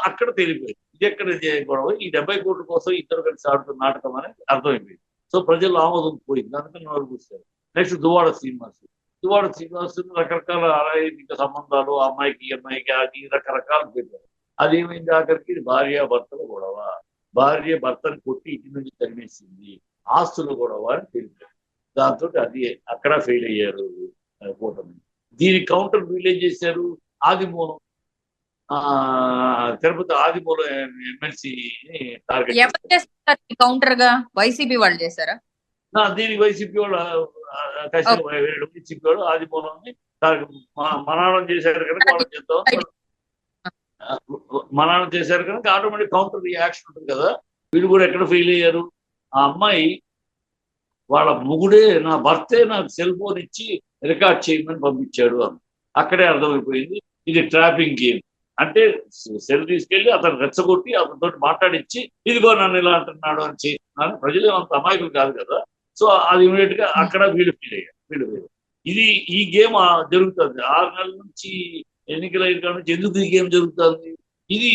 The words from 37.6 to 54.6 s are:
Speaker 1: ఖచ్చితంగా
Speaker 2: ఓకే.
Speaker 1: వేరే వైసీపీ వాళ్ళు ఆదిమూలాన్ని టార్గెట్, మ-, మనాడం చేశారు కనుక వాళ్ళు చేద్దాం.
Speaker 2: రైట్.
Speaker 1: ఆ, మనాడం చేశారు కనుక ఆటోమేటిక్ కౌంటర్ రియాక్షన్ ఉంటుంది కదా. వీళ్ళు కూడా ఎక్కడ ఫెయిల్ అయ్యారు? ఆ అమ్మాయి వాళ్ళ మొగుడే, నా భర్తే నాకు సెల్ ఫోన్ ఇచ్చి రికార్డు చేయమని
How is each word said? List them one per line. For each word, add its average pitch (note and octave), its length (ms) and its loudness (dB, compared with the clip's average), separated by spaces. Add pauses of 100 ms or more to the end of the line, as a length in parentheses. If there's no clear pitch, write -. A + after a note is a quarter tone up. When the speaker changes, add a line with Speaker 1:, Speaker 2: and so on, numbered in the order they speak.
Speaker 1:
ఖచ్చితంగా E3 400 2
Speaker 2:
ఓకే. D3 100 -6
Speaker 1:
వేరే D3 280 -2
వైసీపీ D#3+ 400 -16
వాళ్ళు E3+ 180 2
ఆదిమూలాన్ని D#3+ 720 -6
టార్గెట్, - 580 -2
మ-, D3 580 -8
మనాడం F3+ 420 0
చేశారు D#3+ 340 0
కనుక E3+ 280 2
వాళ్ళు E3+ 240 -2
చేద్దాం. D#3+ 220 -2
Speaker 2:
రైట్. - 280 0 (1160)
Speaker 1:
ఆ, B2+ 160 -8 (540)
మనాడం E3 420 2
చేశారు F3 280 0
కనుక G#3+ 260 -6
ఆటోమేటిక్ G#3 440 0
కౌంటర్ F#3+ 320 0
రియాక్షన్ E3+ 540 -4
ఉంటుంది C#3 220 -4
కదా. G3 160 2 (380)
వీళ్ళు F3+ 140 4
కూడా F#3+ 160 8
ఎక్కడ F3+ 240 0
ఫెయిల్ F3 220 4
అయ్యారు? E3+ 420 2 (420)
ఆ C#3 100 4
అమ్మాయి E3 580 0 (1080)
వాళ్ళ D3+ 200 4
మొగుడే, F3 680 6
నా D#3+ 180 0
భర్తే D#3 480 4
నాకు G3+ 240 -2
సెల్ F3+ 300 -2
ఫోన్ G3 200 -6
ఇచ్చి G#3+ 440 -10 (220)
రికార్డు E3 460 2
చేయమని D#3 300 -2